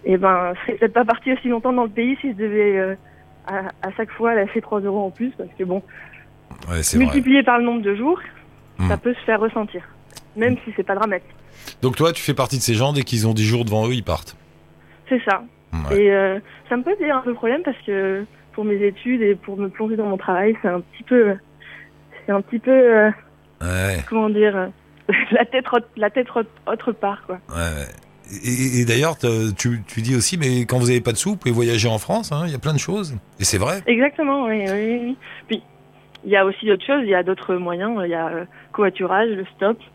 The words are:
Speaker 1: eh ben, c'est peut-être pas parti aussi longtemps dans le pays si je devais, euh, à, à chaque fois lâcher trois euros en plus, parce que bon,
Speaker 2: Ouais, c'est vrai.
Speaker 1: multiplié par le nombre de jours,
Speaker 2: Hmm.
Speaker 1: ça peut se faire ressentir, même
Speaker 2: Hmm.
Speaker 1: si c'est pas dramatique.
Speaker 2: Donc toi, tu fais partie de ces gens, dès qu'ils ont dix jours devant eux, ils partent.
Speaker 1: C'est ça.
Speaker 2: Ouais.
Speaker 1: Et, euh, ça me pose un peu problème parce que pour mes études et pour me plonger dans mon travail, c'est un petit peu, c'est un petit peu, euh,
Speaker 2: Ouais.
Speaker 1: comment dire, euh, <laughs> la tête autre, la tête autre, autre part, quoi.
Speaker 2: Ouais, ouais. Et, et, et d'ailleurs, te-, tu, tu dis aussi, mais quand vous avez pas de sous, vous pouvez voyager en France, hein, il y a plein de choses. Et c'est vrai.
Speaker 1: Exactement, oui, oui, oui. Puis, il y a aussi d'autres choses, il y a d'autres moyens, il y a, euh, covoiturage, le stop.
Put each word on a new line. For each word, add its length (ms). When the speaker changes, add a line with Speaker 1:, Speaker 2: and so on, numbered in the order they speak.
Speaker 1:
eh 120
ben, 360
c'est 140
peut-être 140
pas 120
parti 280
aussi 160
longtemps 240
dans 100
le 60
pays 320
si 100
je 60
devais, 400
euh, 180
à, 160
à 100
chaque 140
fois 240
lâcher 260
trois 200
euros 240
en 60
plus, 260
parce 200
que 60
bon, 180
Speaker 2:
Ouais, 140
c'est 140
vrai. 80
Speaker 1:
multiplié 380
par 140
le 80
nombre 160
de 140
jours, 240
Speaker 2:
Hmm. 120
Speaker 1:
ça 80
peut 160
se 80
faire 180
ressentir, 420
même 180
Speaker 2:
Hmm. 120
Speaker 1:
si 100
c'est 80
pas 120
dramatique. 340
Speaker 2:
Donc 140
toi, 180
tu 80
fais 120
partie 240
de 40
ces 140
gens, 180
dès 100
qu'ils 240
ont 60
dix 120
jours 200
devant 220
eux, 60
ils 100
partent. 320
Speaker 1:
C'est 140
ça. 200
Speaker 2:
Ouais. 280
Speaker 1:
Et, 100
euh, 280
ça 80
me 60
pose 100
un 100
peu 120
problème 300
parce 220
que 400
pour 100
mes 180
études 380
et 140
pour 220
me 120
plonger 280
dans 100
mon 100
travail, 440
c'est 60
un 140
petit 220
peu, 320
c'est 60
un 100
petit 180
peu, 120
euh, 380
Speaker 2:
Ouais. 360
Speaker 1:
comment 200
dire, 260
euh, 120
<laughs> 60
la 140
tête 260
autre, 160
la 120
tête 260
autre, 140
autre 260
part, 360
quoi. 80
Speaker 2:
Ouais, 60
ouais. 320
Et, 360
et, 20
et 40
d'ailleurs, 340
te-, 360
tu, 320
tu 140
dis 140
aussi, 220
mais 280
quand 140
vous 100
avez 120
pas 100
de 60
sous, 140
vous 60
pouvez 160
voyager 340
en 120
France, 320
hein, 160
il 40
y 40
a 40
plein 140
de 60
choses. 360
Et 40
c'est 160
vrai. 260
Speaker 1:
Exactement, 600
oui, 220
oui, 360
oui. 140
Puis, 140
il 60
y 60
a 80
aussi 200
d'autres 200
choses, 180
il 60
y 60
a 60
d'autres 340
moyens, 480
il 60
y 60
a, 140
euh, 160
covoiturage, 580
le 160
stop. 220